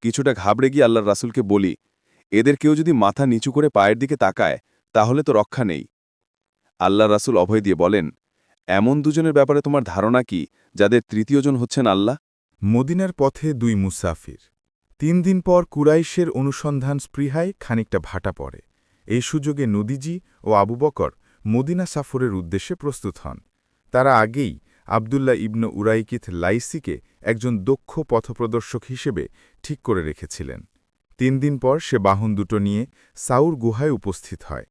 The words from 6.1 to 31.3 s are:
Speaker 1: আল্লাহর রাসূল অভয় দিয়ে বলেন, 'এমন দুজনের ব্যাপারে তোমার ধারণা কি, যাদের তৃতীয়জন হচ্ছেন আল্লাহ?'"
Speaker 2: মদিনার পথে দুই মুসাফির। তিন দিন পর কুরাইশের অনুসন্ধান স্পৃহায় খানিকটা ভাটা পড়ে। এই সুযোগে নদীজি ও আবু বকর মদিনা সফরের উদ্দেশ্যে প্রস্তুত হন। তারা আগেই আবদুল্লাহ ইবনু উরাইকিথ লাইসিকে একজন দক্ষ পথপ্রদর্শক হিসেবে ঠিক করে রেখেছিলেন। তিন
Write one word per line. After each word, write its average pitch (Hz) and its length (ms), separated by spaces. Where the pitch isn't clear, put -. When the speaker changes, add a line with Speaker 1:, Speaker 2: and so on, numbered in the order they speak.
Speaker 1:
আল্লাহর 98 320
রাসূল 104 280
অভয় 95 220
দিয়ে 98 140
বলেন, 87 360
'এমন 117 360
দুজনের 156 300
ব্যাপারে 143 280
তোমার 143 240
ধারণা 107 380
কি, 87 240
যাদের 107 340
তৃতীয়জন 135 480
হচ্ছেন 123 300
আল্লাহ?'" 101 300
Speaker 2:
মদিনার 147 480
পথে 147 400
দুই 117 220
মুসাফির। 92 640
তিন 170 240
দিন 185 180
পর 180 240
কুরাইশের 160 680
অনুসন্ধান 139 680
স্পৃহায় 143 640
খানিকটা 113 420
ভাটা 95 300
পড়ে। - 280
এই 117 140
সুযোগে 143 460
নদীজি 131 540
ও 107 80
আবু 104 220
বকর 123 360
মদিনা 139 400
সফরের 127 480
উদ্দেশ্যে 92 400
প্রস্তুত 135 500
হন। 64 140
তারা 131 280
আগেই 110 420
আবদুল্লাহ 123 480
ইবনু 110 340
উরাইকিথ 110 600
লাইসিকে 90 720
একজন 113 380
দক্ষ 131 500
পথপ্রদর্শক 113 800
হিসেবে 117 400
ঠিক - 180
করে 98 220
রেখেছিলেন। 71 680
তিন 131 220